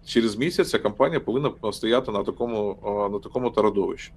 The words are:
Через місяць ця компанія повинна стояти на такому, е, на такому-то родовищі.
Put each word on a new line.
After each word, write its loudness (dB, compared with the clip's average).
Через 2
місяць 0
ця 2
компанія 2
повинна -2
стояти 0
на -2
такому, -2
е, -2
на -4
такому-то -2
родовищі. 0